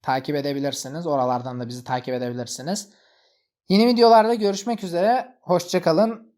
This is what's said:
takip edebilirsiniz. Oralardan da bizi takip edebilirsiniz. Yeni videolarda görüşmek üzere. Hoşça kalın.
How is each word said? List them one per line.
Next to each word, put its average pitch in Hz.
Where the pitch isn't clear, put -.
takip 135
edebilirsiniz. 139
Oralardan 123
da 117
bizi 123
takip 127
edebilirsiniz. 123
Yeni 208
videolarda 233
görüşmek 208
üzere. 185
Hoşça 180
kalın. 208